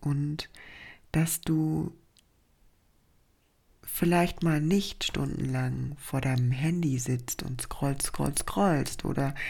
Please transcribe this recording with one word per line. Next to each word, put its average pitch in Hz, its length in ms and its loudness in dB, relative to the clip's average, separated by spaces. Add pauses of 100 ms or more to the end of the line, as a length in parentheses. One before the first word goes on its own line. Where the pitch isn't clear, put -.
und 147 480 -2 (600)
dass 165 300 2
du 160 560 0 (1900)
vielleicht 175 600 2
mal 156 180 4
nicht 196 440 2
stundenlang 131 920 -2
vor - 220 -4
deinem 127 300 2
Handy 151 480 2
sitzt 123 440 -2
und 127 200 -6
scrollst, - 460 -2
scrollst, 143 320 0
scrollst 160 640 2
oder 139 280 0 (160)